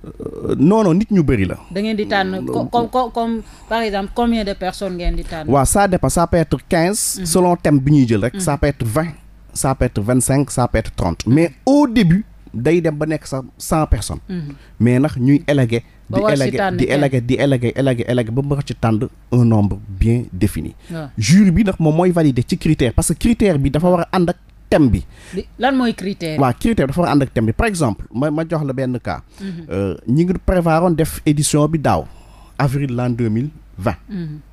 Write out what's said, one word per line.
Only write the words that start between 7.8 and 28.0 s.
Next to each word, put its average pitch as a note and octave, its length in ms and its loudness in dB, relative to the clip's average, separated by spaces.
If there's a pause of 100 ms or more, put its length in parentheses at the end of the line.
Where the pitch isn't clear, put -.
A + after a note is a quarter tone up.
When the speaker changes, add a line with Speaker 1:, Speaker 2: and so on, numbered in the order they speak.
Speaker 1:
bi C3+ 120 0
ñuy C#3 140 6
jël A2 160 2
rek, A2 180 -4
ça C#3+ 120 -2
Speaker 2:
Mhm. C#3 80 -2
Speaker 1:
peut D3+ 80 0
être A#2+ 180 -4
vingt, D#3 260 -2 (400)
ça C3+ 220 -2
peut C3 120 -2
être A#2 140 -2
vingt-cinq, C3 520 0
ça A#2+ 160 0
peut A2 100 -2
être - 160 -6
trente. - 320 -4
Mais D3+ 240 4 (160)
au C#4+ 220 4
début, G#3+ 360 2 (300)
day D#3 260 2
dem D#3+ 160 -2
ba D3+ 100 -4
nekk D#3 200 -6
sax C3+ 160 -6 (160)
cent D#3 280 -2
personnes. - 420 -4
Speaker 2:
Mhm. D3+ 260 -10 (240)
Speaker 1:
Mais B2 220 4
nag D3+ 180 0
ñuy C#3 300 4
élégué, A#2+ 340 0 (260)
Speaker 2:
Ba F#3+ 100 -2
Speaker 1:
di G3 60 0
Speaker 2:
war G#3 120 2
ci C#3 60 0
Speaker 1:
élégué, G#3 160 -2
Speaker 2:
tànn G3 180 -2
Speaker 1:
di B2 100 0
Speaker 2:
kenn. C3+ 120 0
Speaker 1:
élégué, C3+ 220 0
di B2 140 0
élégué, A#2+ 420 2
élégué, B2+ 320 0
élégué, A#2+ 220 -2
ba C3 120 -2
mu C#3+ 80 -6
war C#3+ 140 -2
ci B2 120 -8
tànn A2+ 320 0 (240)
un A#2+ 120 4
nombre G#2 340 2 (100)
bien A2+ 340 0 (100)
défini. F#2 420 -4 (180)
Speaker 2:
Waaw. D#3+ 160 -10 (100)
Speaker 1:
Jury F3+ 320 6
bi G3 140 4
nag F#3+ 160 0
moom D#3 160 4
mooy F3+ 160 4
valider C#3+ 340 2
ci F3 100 -2
critère, D3+ 380 0
parce F3 140 0
que D#3+ 100 0
critère G#3+ 400 2
bi C#3 100 0
dafa D#3 220 2
war F3 100 2
a - 160 -4
ànd F3 140 2
ak - 60 -4 (340)
thème C#4 200 6
bi. F#3+ 140 0 (300)
Speaker 2:
Di-, G3+ 100 -6 (140)
lan C4 180 0
mooy A#3+ 180 0
critère? F3 460 -6
Speaker 1:
Waaw, B2+ 180 2
critère G#3 280 0
dafa C#3 160 -4
war C3+ 80 0
a - 20 0
ànd C#3+ 120 4
ak - 100 -8
thème A2+ 120 0
bi. A2 60 0
Par A#3 140 0
exemple, D#3+ 480 -2